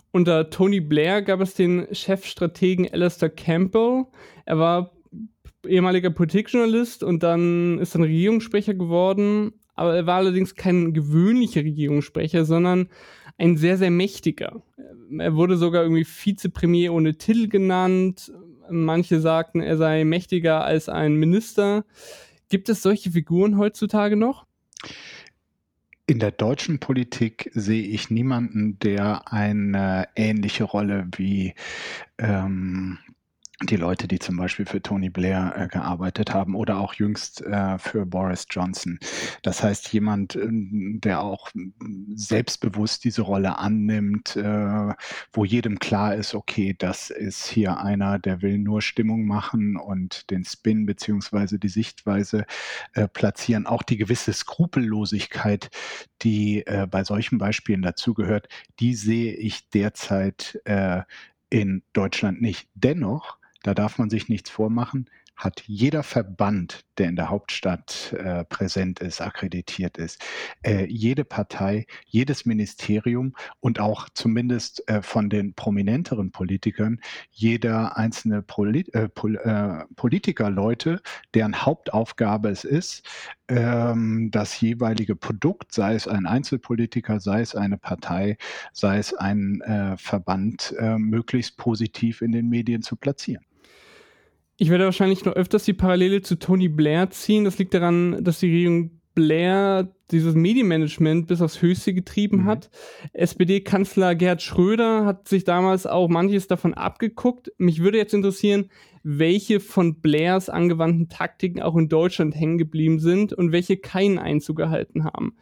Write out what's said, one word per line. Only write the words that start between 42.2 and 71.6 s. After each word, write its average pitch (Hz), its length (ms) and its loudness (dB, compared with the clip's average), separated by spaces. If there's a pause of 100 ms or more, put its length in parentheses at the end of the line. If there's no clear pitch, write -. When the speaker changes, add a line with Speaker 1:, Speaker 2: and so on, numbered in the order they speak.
Speaker 2:
diese 113 160 -2
Rolle 98 360 -2
annimmt, 104 800 -2
äh, 104 580 -2 (380)
wo 107 140 2
jedem 113 340 0
klar 104 360 0
ist, 107 200 -6
okay, 98 420 -4
das - 320 -4
ist - 380 -8
hier 98 320 0
einer, 101 400 0
der 92 220 -4
will 101 160 0
nur 104 240 -2
Stimmung 110 440 -2
machen 104 520 -2
und 92 540 -8
den 95 120 -4
Spin 107 420 -2
beziehungsweise 101 720 -2
die 98 120 -4
Sichtweise, 104 760 -2 (480)
äh, 107 140 2
platzieren. - 600 0
Auch 117 160 -2
die 120 140 0
gewisse 107 360 -2
Skrupellosigkeit, 107 1400 -2 (540)
die, 104 440 2
äh, 98 240 -2
bei 95 140 -2
solchen 110 320 -2
Beispielen 101 460 -2
dazugehört, 104 640 -2 (320)
die 120 140 2
sehe 110 380 0
ich - 360 -8
derzeit, 104 960 -2
äh, 95 380 0 (460)
in 98 340 0 (100)
Deutschland 98 480 -2
nicht. 110 320 -4
Dennoch, 127 640 -2 (280)
da 101 80 0
darf 104 240 -2
man 110 140 -2
sich 110 180 -4
nichts 107 220 -4
vormachen, 117 580 -2 (260)
hat - 300 -6
jeder 135 380 0
Verband, 101 800 -2 (140)
der 92 100 2
in 87 60 -2
der 87 140 -4
Hauptstadt, - 880 -6
äh, 87 280 -4
präsent 92 540 -4
ist, 90 220 -8
akkreditiert 92 760 -8
ist, - 260 -10 (380)
äh, 101 240 0
jede 117 400 0
Partei, 104 640 -4 (180)